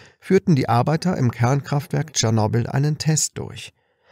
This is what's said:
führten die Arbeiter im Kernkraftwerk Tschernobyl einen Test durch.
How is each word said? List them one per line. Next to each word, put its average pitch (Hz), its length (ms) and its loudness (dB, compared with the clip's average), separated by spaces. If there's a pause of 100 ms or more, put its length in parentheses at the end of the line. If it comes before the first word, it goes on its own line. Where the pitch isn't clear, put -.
(180)
führten 185 380 2
die 131 120 0
Arbeiter 143 480 0
im 120 140 2
Kernkraftwerk 143 840 -2
Tschernobyl 110 520 0
einen 147 320 -2
Test - 400 -2
durch. - 340 -12 (400)